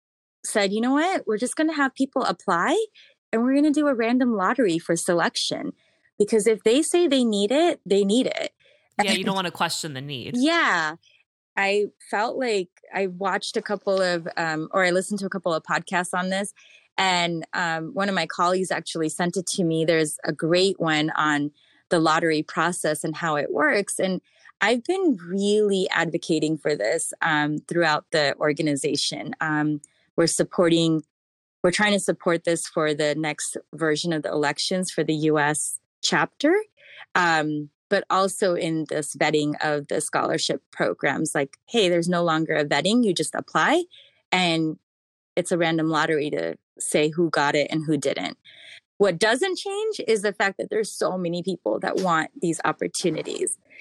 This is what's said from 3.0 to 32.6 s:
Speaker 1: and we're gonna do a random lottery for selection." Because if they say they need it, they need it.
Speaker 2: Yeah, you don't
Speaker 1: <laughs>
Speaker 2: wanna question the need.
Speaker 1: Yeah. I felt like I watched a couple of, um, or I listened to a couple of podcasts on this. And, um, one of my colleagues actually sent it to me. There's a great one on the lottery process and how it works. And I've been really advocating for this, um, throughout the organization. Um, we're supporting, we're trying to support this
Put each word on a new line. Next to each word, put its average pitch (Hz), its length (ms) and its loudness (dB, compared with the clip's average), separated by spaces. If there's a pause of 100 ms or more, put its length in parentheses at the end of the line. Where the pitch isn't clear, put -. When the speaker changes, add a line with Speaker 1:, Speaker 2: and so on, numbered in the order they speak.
Speaker 1:
and 226 100 0
we're 262 140 2
gonna 294 160 4
do 294 160 2
a 269 80 2
random 240 400 2
lottery 190 420 2
for 170 180 -2
selection." - 760 -2 (480)
Because 208 260 2
if 220 180 2
they 240 180 4
say 349 260 2
they 262 160 4
need 208 280 2
it, 320 340 2
they 196 180 4
need 202 240 2
it. - 260 -6 (480)
Speaker 2:
Yeah, 196 120 2
you 185 100 0
don't 196 120 0
Speaker 1:
<laughs> 190 60 0
Speaker 2:
wanna 175 80 -2
question 160 440 -4
the 131 80 -8
need. 143 340 -8
Speaker 1:
Yeah. 247 600 2 (600)
I 202 300 2 (220)
felt 220 280 -2
like 214 320 -2 (240)
I 196 140 0
watched 185 500 -4
a 226 40 -2
couple 196 400 -2
of, 175 360 0
um, 156 340 -4
or 190 140 2
I 175 60 4
listened 190 280 0
to 196 60 -4
a 185 40 -6
couple 180 240 -2
of 156 100 -2
podcasts 175 500 -2
on 185 160 -2
this. 196 240 -4 (440)
And, 175 560 0
um, 165 400 -4
one 196 140 -2
of 196 80 -2
my 165 120 0
colleagues 185 440 0
actually 160 380 -4
sent 175 260 -2
it 185 120 -2
to 185 180 0
me. 160 180 2
There's 160 400 2
a - 80 -2
great 175 480 2
one 156 380 0
on 147 340 0 (380)
the 175 100 4
lottery 160 440 2
process 165 600 -2
and 160 100 -2
how 156 220 -2
it - 160 -2
works. 247 480 0
And 185 220 0 (400)
I've 233 240 2
been 349 320 2 (100)
really 202 640 2
advocating 160 680 0
for 151 200 -2
this, 135 440 -2
um, 151 360 0 (100)
throughout 165 440 0
the 147 260 2
organization. 147 1040 -2
Um, 151 400 0 (340)
we're 165 120 4
supporting, 165 760 2 (580)
we're 180 100 4
trying 208 220 2
to 196 60 2
support 170 460 -2
this 165 220 -2